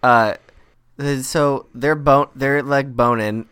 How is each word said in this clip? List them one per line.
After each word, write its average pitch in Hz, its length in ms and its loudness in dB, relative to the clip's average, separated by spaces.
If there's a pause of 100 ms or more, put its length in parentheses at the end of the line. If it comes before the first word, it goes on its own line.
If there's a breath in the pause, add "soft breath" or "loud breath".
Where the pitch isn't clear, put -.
Uh, 117 320 2 (640 soft breath)
th-, 139 260 -4
so 143 500 -2
they're 139 200 -2
bone-, 143 400 2
they're, 139 280 -2
like, 139 320 -2
boning, 113 580 0